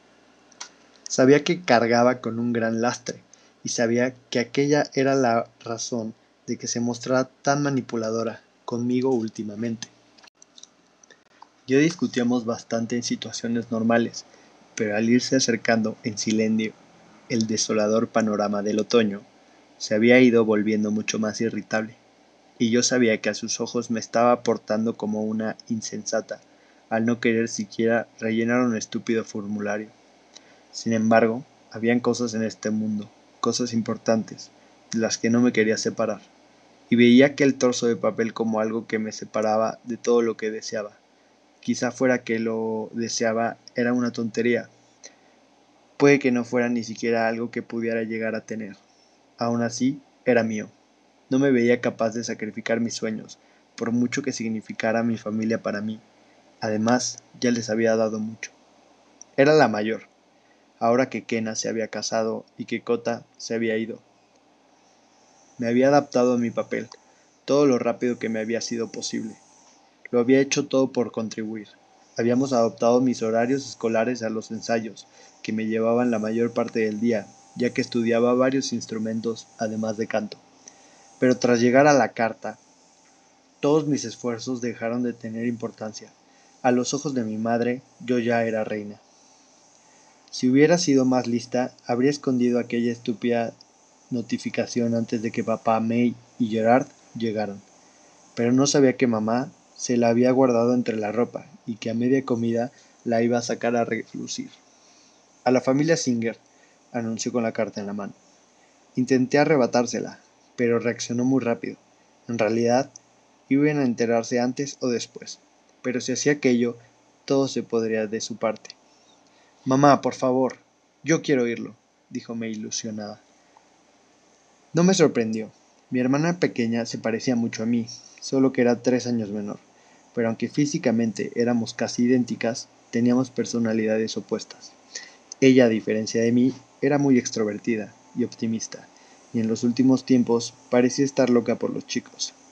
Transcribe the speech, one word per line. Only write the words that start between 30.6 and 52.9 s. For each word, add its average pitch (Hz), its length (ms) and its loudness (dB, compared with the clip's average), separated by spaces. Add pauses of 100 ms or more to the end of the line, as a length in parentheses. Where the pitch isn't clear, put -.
Sin - 200 -4
embargo, 113 520 4 (260)
habían 117 300 0
cosas 120 340 -2
en 110 80 -4
este 110 280 -6
mundo, 107 380 -4 (300)
cosas 117 340 -2
importantes, 113 800 -2 (420)
de 113 60 -2
las 110 180 0
que 117 140 -2
no 120 100 4
me 120 120 4
quería 107 240 2
separar, 107 440 -4 (720)
y 120 60 4
veía 120 300 10
aquel 139 280 2
trozo 123 320 0
de 117 100 2
papel 113 380 -2
como 113 240 -2
algo 110 300 -4
que 110 100 -2
me 107 140 -6
separaba 110 720 -2
de 117 120 -6
todo 120 240 2
lo 113 160 0
que 110 140 -4
deseaba. 107 460 -8 (640)
Quizá 120 300 -2
fuera 123 340 0
que 113 140 -2
lo 113 540 -4
deseaba 113 640 -2 (180)
era 123 180 0
una 123 200 -2
tontería. 117 560 -2 (1300)
Puede 143 200 6
que 135 140 0
no 120 120 0
fuera 120 240 0
ni 120 160 -2
siquiera 113 440 -2
algo 117 220 -4
que 113 120 -6
pudiera 113 400 -4
llegar 110 320 -4
a 110 120 -6
tener. 107 300 -10 (600)
Aún 117 260 -2
así, 123 380 -2 (240)
era 120 180 4
mío. 107 280 -6 (580)
No 131 100 0
me 139 120 4
veía 120 320 4
capaz 113 320 -2
de 120 100 -8
sacrificar 113 560 -4
mis 117 140 -4